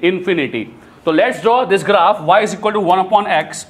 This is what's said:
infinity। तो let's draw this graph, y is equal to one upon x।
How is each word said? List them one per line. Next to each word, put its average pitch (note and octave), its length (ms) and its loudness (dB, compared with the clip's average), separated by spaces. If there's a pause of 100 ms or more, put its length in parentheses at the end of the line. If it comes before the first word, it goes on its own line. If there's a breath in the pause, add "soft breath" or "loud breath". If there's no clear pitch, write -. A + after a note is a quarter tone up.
(100)
infinity। E3 540 -2 (400 loud breath)
तो E3 80 0
let's A3 320 0
draw A#3 120 4 (140)
this G3 160 0
graph, G3+ 420 2
y G3 160 4
is G3 100 -4
equal G#3+ 180 -4
to G#3 160 -2
one F#3 120 2
upon G3+ 260 0 (100)
x। - 340 -6